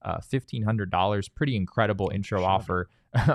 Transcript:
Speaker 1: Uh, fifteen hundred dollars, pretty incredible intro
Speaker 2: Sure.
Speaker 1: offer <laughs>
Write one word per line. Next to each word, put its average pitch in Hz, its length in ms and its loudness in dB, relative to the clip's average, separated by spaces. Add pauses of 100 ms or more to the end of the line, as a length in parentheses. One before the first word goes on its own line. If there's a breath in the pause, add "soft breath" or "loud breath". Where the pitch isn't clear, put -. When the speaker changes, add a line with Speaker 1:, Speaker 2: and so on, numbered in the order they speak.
Speaker 1:
Uh, 87 180 -4
fifteen 127 420 -4
hundred 104 260 0
dollars, 95 380 0
pretty 139 300 -2
incredible 101 560 0
intro 101 260 -2
Speaker 2:
Sure. 92 80 2
Speaker 1:
offer 92 420 0 (240)
<laughs> 123 220 2